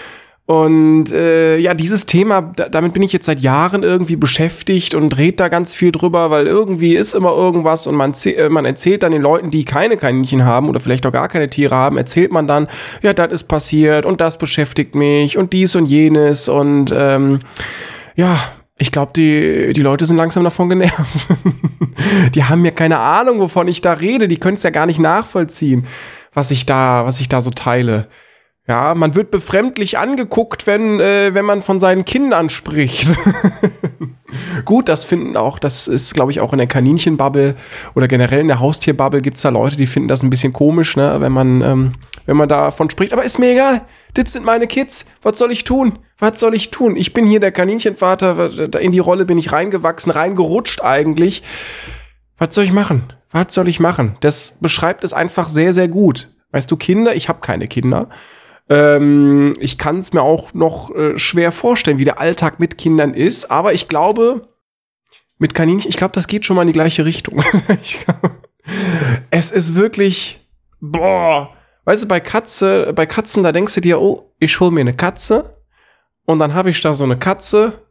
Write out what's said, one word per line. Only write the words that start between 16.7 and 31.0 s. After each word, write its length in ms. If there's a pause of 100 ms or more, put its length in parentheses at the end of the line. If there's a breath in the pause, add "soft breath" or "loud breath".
ähm, 440 (800 loud breath)
ja, 180 (420 loud breath)
ich 120
glaub, 240
die, 580
die 80
Leute 240
sind 120
langsam 260
davon 260
genervt. 600 (420)
<laughs> 640
Die 100
haben 200
ja 80
keine 260
Ahnung, 400
wovon 300
ich 120
da 120
rede. 340
Die 120
können's 260
ja 60
gar 160
nicht 120
nachvollziehen, 880 (460 loud breath)
was 180
ich 160
da, 400
was 140
ich 80
da 120
so 100
teile. 580 (600 soft breath)
Ja, 260
man 200
wird 160
befremdlich 680
angeguckt, 720
wenn, 340